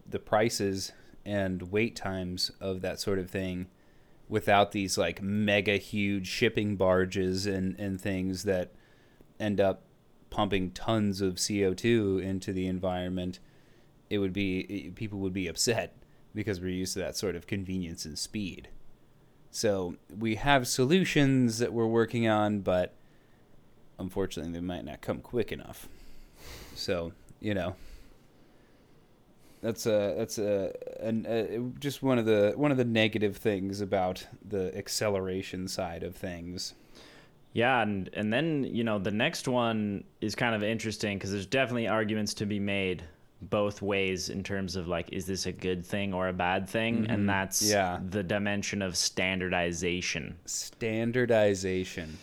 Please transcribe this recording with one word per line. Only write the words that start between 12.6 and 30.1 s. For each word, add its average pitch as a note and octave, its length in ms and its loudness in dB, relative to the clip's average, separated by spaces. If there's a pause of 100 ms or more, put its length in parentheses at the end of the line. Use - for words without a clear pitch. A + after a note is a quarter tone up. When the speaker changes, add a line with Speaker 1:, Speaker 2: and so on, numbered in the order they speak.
Speaker 1:
environment, F2+ 720 -2 (720)
it G#2 80 0
would G2 140 0
be, F#2+ 280 0
it, F2+ 340 -8
people G#2 240 -8
would F#2+ 160 -2
be F#2+ 120 0
upset F#2 480 0 (400)
because G#2 240 -2
we're F2+ 120 -4
used F#2 240 -2
to - 40 -4
that E2+ 180 -4
sort F2+ 200 -2
of E2+ 100 -12
convenience F#2 600 -4
and D2+ 120 -8
speed. - 500 -8 (840)
So F#2+ 460 0 (220)
we A2 160 0
have C3 340 4
solutions C3+ 880 4
that A#2 140 0
we're A2+ 140 2
working A2+ 420 4
on, G#2+ 320 4
but F2+ 340 2 (1040)
unfortunately F#2 540 -4
they E2+ 80 -6
might F2 240 -4
not D2 160 -12
come C#2+ 200 -4
quick - 320 -2
enough. - 360 -12 (840)
So, F2 380 -2 (280)
you G#2 140 -2
know, F2+ 220 -2 (1800)
that's A2 260 -2
a, G#2 300 4